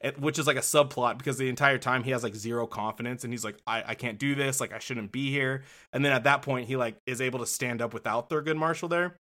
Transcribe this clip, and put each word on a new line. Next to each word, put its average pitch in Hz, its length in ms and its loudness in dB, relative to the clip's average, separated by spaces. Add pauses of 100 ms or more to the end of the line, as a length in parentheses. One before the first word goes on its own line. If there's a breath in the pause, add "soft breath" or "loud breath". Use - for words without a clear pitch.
and, 135 160 -4
which 143 220 0
is, 139 80 2
like, 147 100 4
a 131 40 0
subplot 123 580 4
because 135 200 -2
the 131 120 0
entire 135 280 4
time 127 240 2
he 127 100 -2
has, 123 120 0
like, 104 100 -4
zero 113 320 -2
confidence 117 580 -6
and 120 80 -4
he's 110 120 -6
like, 104 220 -8
"I, 113 220 0
I 113 60 -2
can't 110 240 -6
do 139 160 0
this. 135 260 0
Like, 113 120 -4
I 110 60 -10
shouldn't 107 340 -6
be 135 180 -2
here." 135 320 0 (300 loud breath)
And 135 120 0
then 143 80 4
at 123 120 2
that 139 180 6
point, 127 240 -2
he, 131 100 -2
like, 117 200 0 (100)
is 123 140 -4
able 127 200 0
to 117 60 -4
stand 120 360 -2
up 117 120 -2
without 113 360 -2
Thurgood 156 260 0
Marshall 160 320 0
there. 175 320 0